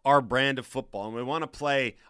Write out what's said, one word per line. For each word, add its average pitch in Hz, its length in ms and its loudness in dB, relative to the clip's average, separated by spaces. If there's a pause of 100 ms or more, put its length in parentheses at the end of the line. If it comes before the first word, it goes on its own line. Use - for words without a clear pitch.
our 139 160 6
brand 131 380 0
of 120 80 -8
football, 107 400 -8
and 110 80 -10
we 120 80 -6
wanna 151 240 -4
play 139 500 -2 (140)